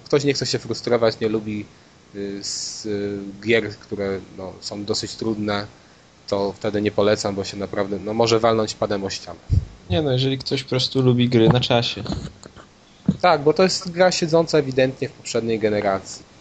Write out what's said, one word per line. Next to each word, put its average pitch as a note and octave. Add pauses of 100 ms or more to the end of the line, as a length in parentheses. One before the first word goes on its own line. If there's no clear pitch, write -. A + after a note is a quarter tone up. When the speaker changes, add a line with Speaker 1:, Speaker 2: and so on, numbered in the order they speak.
Speaker 1:
ktoś C#3+
nie C#3+
chce C3
się A#2+
frustrować, A2+
nie A2+
lubi, G#2+ (500)
y, G2+
z, -
y, G2+ (280)
gier, A2
które, G2 (180)
no, F#2
są G#2
dosyć G#2+
trudne, G#2+ (640)
to G2+
wtedy G#2
nie G#2
polecam, G#2
bo G2
się G2+
naprawdę, G2
no, G#2+
może A2+
walnąć A2+
padem G#2
o F#2+
ścianę. - (520)
Speaker 2:
Nie E3+
no, C#3+
jeżeli C3+
ktoś C3+
po -
prostu C3
lubi B2
gry A#2
na B2
czasie. A#2+ (1160)
Speaker 1:
Tak, E3
bo D3+
to F#3
jest F#3
gra F3
siedząca E3
ewidentnie C3
w -
poprzedniej A2+
generacji. G2+ (180)